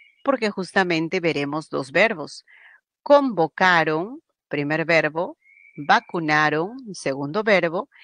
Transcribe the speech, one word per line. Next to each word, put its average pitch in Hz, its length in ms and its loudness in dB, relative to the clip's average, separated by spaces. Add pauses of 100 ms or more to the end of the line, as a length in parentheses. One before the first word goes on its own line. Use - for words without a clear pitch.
(220)
porque 240 280 -2
justamente 175 720 -2
veremos 147 500 -4
dos 139 200 -6
verbos. 170 540 -2 (580)
Convocaron, 185 1160 2 (280)
primer 147 360 -2
verbo, 160 540 0 (360)
vacunaron, 156 1000 0 (180)
segundo 143 480 -4
verbo, 185 460 0 (160)